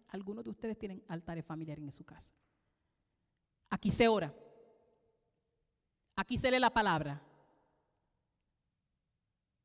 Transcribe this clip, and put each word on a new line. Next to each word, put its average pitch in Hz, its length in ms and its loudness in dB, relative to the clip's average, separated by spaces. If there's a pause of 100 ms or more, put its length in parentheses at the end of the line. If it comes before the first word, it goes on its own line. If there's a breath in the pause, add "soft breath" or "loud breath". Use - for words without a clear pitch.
algunos 202 360 -10
de 226 60 -10
ustedes 214 300 -8
tienen 196 280 -10
altares 165 380 -8
familiares 156 380 -10
en 143 80 -10
su - 120 -16
casa. - 300 -20 (1400)
Aquí 202 220 -2
se 233 160 6
ora, 190 260 2 (1800)
aquí 226 220 -2
se 254 120 4
lee 254 100 6
la 247 140 6
palabra, 156 480 2 (2500)